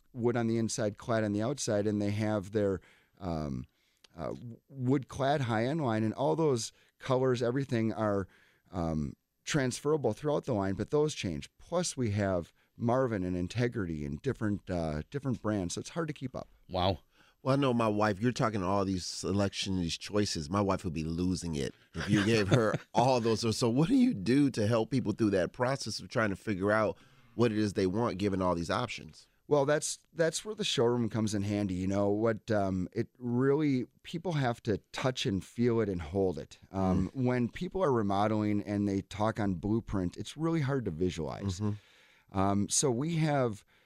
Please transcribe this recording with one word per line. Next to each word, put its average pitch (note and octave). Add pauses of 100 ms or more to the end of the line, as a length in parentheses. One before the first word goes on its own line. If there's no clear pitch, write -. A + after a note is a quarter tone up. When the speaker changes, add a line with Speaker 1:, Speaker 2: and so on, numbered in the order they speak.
(140)
Speaker 1:
wood A#2+
on A#2
the A2+
inside, G#2+
clad A2+
on G#2
the G#2
outside, A2
and G#2
they G2+
have G#2
their, G2+ (400)
um, D#2 (520)
uh, B1+ (360)
wood C3
clad C#3
high-end B2
line, A2
and G#2+
all D3+
those C#3+ (280)
colors, B2+
everything A#2+
are, G2+ (440)
um, D#2+ (300)
transferable C3+
throughout D3+
the C3+
line, G2
but G2+
those D3+
change. D#2
Plus, -
we A#2+
have F#2+ (240)
Marvin A#2
and F2+
Integrity F2+
and C#2+
different, G#2
uh, D#2+
different C3+
brands, G2+
so A2
it's -
hard E3+
to D3+
keep -
up. - (220)
Speaker 2:
Wow. F2+ (420)
Speaker 3:
Well, C3+
I -
know C3+
my A#2
wife, G#2
you're B2
talking G#2+
all G2
these F#2+
selection, G2
these E2
choices. F#2+
My G2+
wife F#2+
would E2+
be D#2
losing E2+
it C2+ (220)
if E2
you G#2
gave G#2+
her A2 (100)
Speaker 2:
<laughs> -
Speaker 3:
all B2
those. A2
So, A2+
so A#2
what C#3
do B3+
you B3+
do B2+
to G#2
help A2+
people A2
through G#2+
that F2+
process B2
of F#2
trying A2
to F#2
figure G2
out G#2+ (380)
what A2+
it G#2
is G#2+
they G2
want, G2
given F#2+
all F2+
these E2+
options? - (220)
Speaker 1:
Well, C#3+
that's, D3+ (140)
that's E3
where G#3+
the G#3
showroom A#2+
comes A2
in G2
handy. G#2
You F#2
know G2+
what? A2
Um, F#2+
it A2+ (100)
really, C3 (180)
people E3+
have C3
to G2+ (120)
touch -
and G2
feel A#2
it G#2+
and F2+
hold F2
it. - (140)
Um, F#2+
Speaker 3:
Mm. C3
Speaker 1:
when B2
people F#3
are D3
remodeling G#2+
and G2+
they G2
talk G#2+
on G2+
blueprint, G2
it's -
really D#3+
hard C3+
to F#2+
visualize. E2+
Speaker 3:
Mm-hmm. -
Speaker 1:
Um, G2+
so C#3
we D3+
have, C#3+ (220)